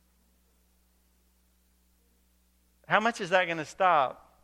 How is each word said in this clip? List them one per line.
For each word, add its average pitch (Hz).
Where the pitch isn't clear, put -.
How 180
much 226
is 175
that 185
gonna 165
stop 165